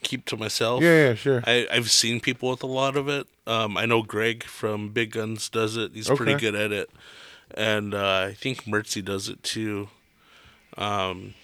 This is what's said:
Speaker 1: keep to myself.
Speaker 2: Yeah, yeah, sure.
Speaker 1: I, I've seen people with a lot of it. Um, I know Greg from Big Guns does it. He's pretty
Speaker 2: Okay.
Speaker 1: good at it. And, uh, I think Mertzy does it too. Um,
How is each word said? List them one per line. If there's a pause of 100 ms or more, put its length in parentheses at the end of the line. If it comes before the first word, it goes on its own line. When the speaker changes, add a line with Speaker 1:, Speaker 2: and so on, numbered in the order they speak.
Speaker 1:
keep
to
myself.
Speaker 2:
Yeah,
yeah,
sure.
Speaker 1:
I,
I've
seen
people
with
a
lot
of
it. (180)
Um,
I
know
Greg
from
Big
Guns
does
it.
He's
pretty
Speaker 2:
Okay.
Speaker 1:
good
at
it. (640)
And,
uh,
I
think
Mertzy
does
it
too. (880)
Um, (100)